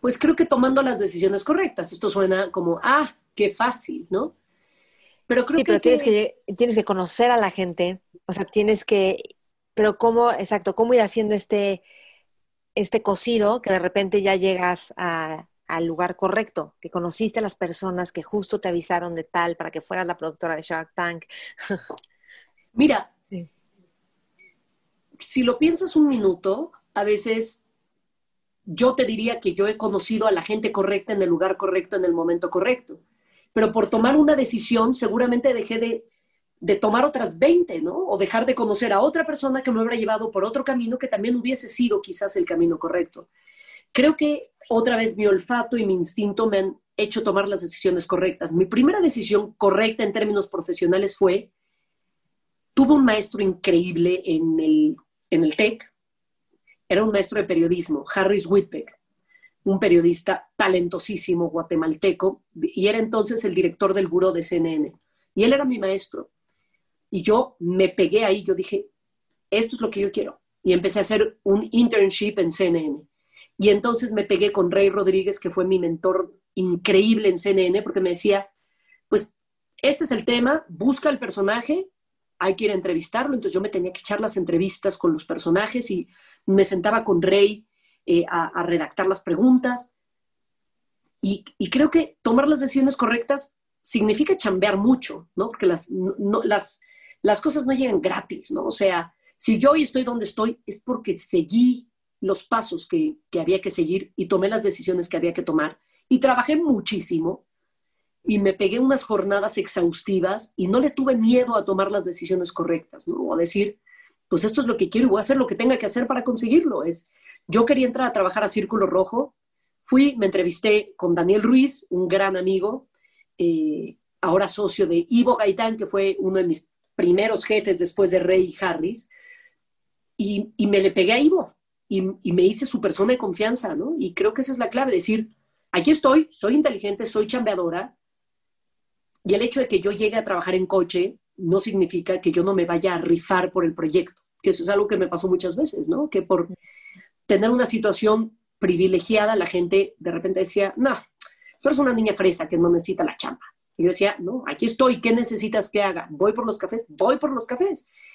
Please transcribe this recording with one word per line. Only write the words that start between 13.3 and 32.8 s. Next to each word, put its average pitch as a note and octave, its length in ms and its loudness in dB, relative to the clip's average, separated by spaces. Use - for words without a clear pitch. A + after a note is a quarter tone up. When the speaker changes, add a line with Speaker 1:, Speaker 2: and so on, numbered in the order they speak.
Speaker 2:
que G#3 120 -2
de F#3 80 2
repente G3 420 0
ya F#3+ 140 2
llegas F3+ 600 0
a, D#3+ 520 -6
al E3 200 -4
lugar F3 300 -4
correcto, G3 640 -4
que E3 100 -16
conociste F#3 500 -4
a - 20 -4
las G3+ 140 -6
personas F3+ 560 -6
que E3 100 -8
justo G#3 380 -6
te F#3+ 80 -6
avisaron E3+ 480 -4
de D#3+ 80 -8
tal E3+ 320 -4
para D#3+ 160 -12
que D#3 80 -10
fueras F#3 260 -6
la F3 100 -6
productora D#3+ 380 -8
de D#3 80 -10
Shark D#3+ 320 -10
Tank. E3+ 300 -6
<laughs> - 1120 -14
Speaker 1:
Mira, C4 400 2
Speaker 2:
Sí. F3 200 -12
Speaker 1:
si - 240 -4
lo A#3+ 160 0
piensas E4+ 380 0
un D4+ 120 6
minuto, G#3 640 0
a G#3 100 -2
veces A3 640 -2
yo A#3+ 300 0
te B3+ 100 0
diría A3+ 360 -4
que F3+ 140 -2
yo G3 140 0
he G#3+ 80 -4
conocido G#3+ 500 -2
a G#3 60 4
la E3+ 100 -2
gente G#3+ 300 -4
correcta G3 400 -2
en G3+ 100 0
el F#3 60 2
lugar F3 280 0
correcto, F#3 400 -4
en F#3 80 0
el F3 80 2
momento E3+ 380 -2
correcto. A#3 500 -2